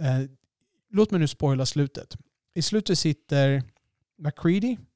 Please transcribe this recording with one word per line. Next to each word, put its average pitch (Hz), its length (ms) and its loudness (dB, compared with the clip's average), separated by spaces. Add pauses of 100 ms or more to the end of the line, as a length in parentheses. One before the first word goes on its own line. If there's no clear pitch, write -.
Eh, 131 180 0 (720)
låt 214 200 2
mig 185 100 2
nu 151 80 2
spoila 131 380 -2
slutet. - 500 -4 (380)
I 170 80 -2
slutet 202 360 0
sitter 139 640 0 (560)
MacReady 190 580 0 (200)